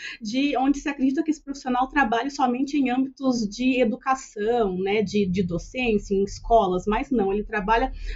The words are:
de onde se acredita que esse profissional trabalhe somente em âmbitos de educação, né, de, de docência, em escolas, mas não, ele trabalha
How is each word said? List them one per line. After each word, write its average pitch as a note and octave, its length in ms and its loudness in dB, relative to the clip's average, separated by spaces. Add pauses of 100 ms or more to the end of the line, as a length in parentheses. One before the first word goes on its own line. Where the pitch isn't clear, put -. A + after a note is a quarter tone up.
(220)
de C4 360 0
onde C#4 220 2
se - 80 -6
acredita C4+ 360 0
que D#4 80 0
esse - 120 -6
profissional C4 460 -2
trabalhe C4 420 2
somente C4+ 460 0
em B3+ 120 2
âmbitos B3+ 600 0
de B3+ 320 2
educação, A3+ 960 0
né, G3 240 0
de, G3+ 240 0
de F#3 180 0
docência, G3+ 720 -2
em G3 80 2
escolas, G3 640 2
mas A3+ 240 -2
não, G3 220 2
ele G#3 100 -2
trabalha A3 480 0 (240)